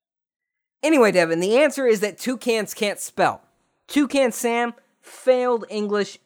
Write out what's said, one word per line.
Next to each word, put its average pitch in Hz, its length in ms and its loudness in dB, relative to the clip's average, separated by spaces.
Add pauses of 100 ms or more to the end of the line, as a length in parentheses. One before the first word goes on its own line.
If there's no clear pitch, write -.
(800)
Anyway, 269 300 4
Devin, 165 280 2
the 202 180 0
answer 277 280 2
is 220 140 2
that 202 180 -6
Toucans 226 560 -4
can't 208 260 -4
spell. 143 440 -2 (440)
Toucan 269 440 0
Sam 233 420 -4 (280)
failed 247 680 0
English 208 560 -2